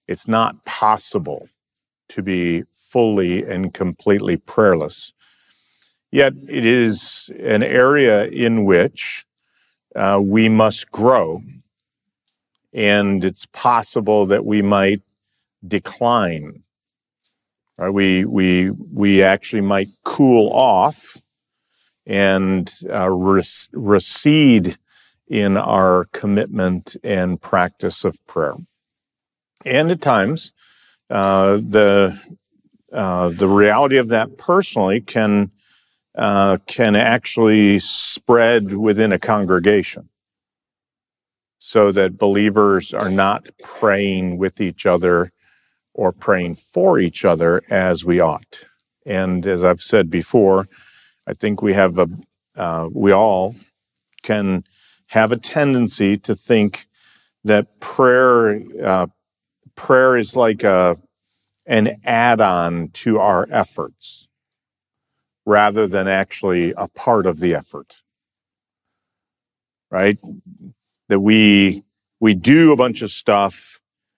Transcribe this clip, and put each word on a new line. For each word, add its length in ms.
it's 220
not 380
possible 840
to 120
be 480
fully 760
and 260
completely 640
prayerless. 800
Yet 220
it 200
is 640
an 220
area 640
in 400
which, 580
uh, 260
we 280
must 400
grow, 520
and 500
it's 220
possible 800
that 180
we 160
might 400
decline. 960
Right? 100
We, 380
we, 440
we 520
actually 400
might 260
cool 480
off 640
and, 640
uh, 180
rec-, 600
recede 1040
in 300
our 560
commitment 920
and 380
practice 640
of 220
prayer. 280
And 260
at 120
times, 500
uh, 480
the, 640
uh, 380
the 180
reality 480
of 120
that 280
personally 640
can, 520
uh, 520
can 280
actually 840
spread 960
within 360
a 80
congregation, 920
so 300
that 260
believers 800
are 160
not 380
praying 760
with 220
each 260
other 460
or 200
praying 420
for 460
each 240
other 440
as 360
we 160
ought. 440
And 400
as 200
I've 180
said 260
before, 600
I 80
think 260
we 120
have 260
a, 100
uh, 360
we 180
all 460
can 420
have 240
a 40
tendency 840
to 180
think 500
that 380
prayer, 800
uh, 280
prayer 420
is 200
like 260
a, 340
an 380
add-on 880
to 280
our 320
efforts, 800
rather 440
than 180
actually 680
a 100
part 400
of 140
the 120
effort, 480
right? 280
That 120
we, 640
we 140
do 360
a 60
bunch 240
of 100
stuff 720